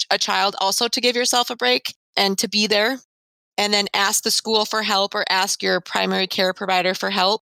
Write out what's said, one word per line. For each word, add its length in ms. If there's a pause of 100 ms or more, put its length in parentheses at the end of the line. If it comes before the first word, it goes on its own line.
(120)
a 60
child, 420
also 280
to 140
give 140
yourself 340
a 60
break 380 (220)
and 220
to 100
be 200
there. 320 (580)
And 160
then 200
ask 300
the 80
school 340
for 160
help 320
or 160
ask 320
your 200
primary 440
care 280
provider 400
for 160
help. 320 (120)